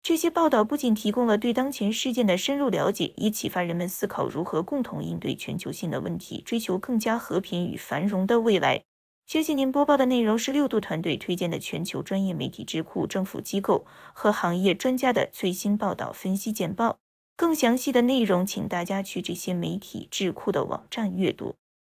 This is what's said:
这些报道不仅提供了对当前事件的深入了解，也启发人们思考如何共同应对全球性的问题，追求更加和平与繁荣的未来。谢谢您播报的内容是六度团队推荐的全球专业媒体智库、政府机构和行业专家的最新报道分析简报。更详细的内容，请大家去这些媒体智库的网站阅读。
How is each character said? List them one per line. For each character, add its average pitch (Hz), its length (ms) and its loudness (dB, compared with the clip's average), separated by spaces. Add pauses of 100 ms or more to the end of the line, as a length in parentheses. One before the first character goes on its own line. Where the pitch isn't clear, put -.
这 - 160 2
些 339 140 2
报 330 180 4
道 226 140 6
不 220 140 0
仅 240 180 2
提 208 160 0
供 240 160 2
了 214 100 4
对 240 160 2
当 254 180 0
前 214 220 -2
事 240 200 -2
件 240 120 2
的 185 140 4
深 277 180 0
入 285 140 2
了 151 200 0
解， - 260 -2
也 214 140 0
启 - 180 -4
发 180 140 -2
人 170 140 -2
们 175 100 -2
思 196 200 -4
考 139 220 -2
如 151 160 -4
何 160 180 -2
共 277 180 -2
同 165 220 -4
应 165 160 -4
对 165 160 -2
全 - 240 -8
球 - 140 -8
性 - 180 -6
的 131 100 -2
问 165 160 -4
题， - 300 -10
追 233 120 -2
求 190 200 -2
更 233 200 -2
加 226 200 0
和 - 220 -2
平 175 300 -4
与 - 60 -6
繁 151 300 -4
荣 196 180 0
的 233 160 4
未 220 200 4
来。 135 240 2 (420)
谢 320 160 2
谢 311 120 0
您 269 160 2
播 285 140 4
报 294 120 6
的 262 100 6
内 254 160 4
容 220 160 4
是 226 140 -2
六 285 160 4
度 220 120 2
团 170 220 -4
队 170 140 0
推 - 180 -2
荐 175 160 -2
的 - 80 -4
全 - 260 -6
球 - 160 -6
专 196 240 -2
业 185 80 0
媒 143 160 -4
体 - 140 -10
智 160 200 -4
库、 - 260 -4
政 190 160 -2
府 - 160 -10
机 196 200 -4
构 - 240 2 (300)
和 - 160 2
行 180 260 0
业 185 160 4
专 254 240 0
家 254 160 2
的 233 180 2
最 - 220 -2
新 202 240 0
报 208 180 0
道 - 180 -6
分 190 220 -4
析 208 180 -4
简 190 200 -2
报。 226 280 -2 (360)
更 330 180 2
详 254 220 4
细 262 140 -2
的 247 120 6
内 247 200 4
容， 190 240 4
请 - 200 -4
大 175 180 -4
家 196 180 -2
去 190 180 -6
这 180 140 -6
些 - 180 -6
媒 170 240 -2
体 - 340 -10
智 185 220 -2
库 - 200 -4
的 139 120 0
网 - 240 -6
站 202 260 -4
阅 180 180 2
读。 - 240 -8 (280)